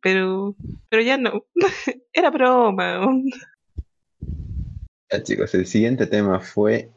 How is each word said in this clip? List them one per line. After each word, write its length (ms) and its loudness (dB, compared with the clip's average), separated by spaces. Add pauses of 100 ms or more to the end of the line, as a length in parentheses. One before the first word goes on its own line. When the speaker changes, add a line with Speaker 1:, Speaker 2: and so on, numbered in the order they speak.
Speaker 1:
pero, 540 0 (320)
pero 140 2
ya 160 2
no. 260 -2 (120)
<laughs> 580 -2
Era 160 4
broma. 720 2 (2000)
Speaker 2:
Ya, 120 -2
chicos, 320 -2
el 100 2
siguiente 420 2
tema 320 2
fue 580 0